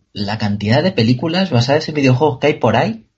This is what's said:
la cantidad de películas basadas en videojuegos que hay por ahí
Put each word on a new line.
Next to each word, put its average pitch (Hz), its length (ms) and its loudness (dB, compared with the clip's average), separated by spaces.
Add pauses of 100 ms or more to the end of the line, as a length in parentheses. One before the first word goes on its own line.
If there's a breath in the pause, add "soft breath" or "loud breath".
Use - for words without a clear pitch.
(140)
la 101 240 -6
cantidad 104 440 0
de 185 120 0
películas 160 580 0
basadas 139 380 2
en 151 60 -6
videojuegos 135 440 2
que 143 80 0
hay 151 60 2
por 117 240 0
ahí 196 300 -4 (100)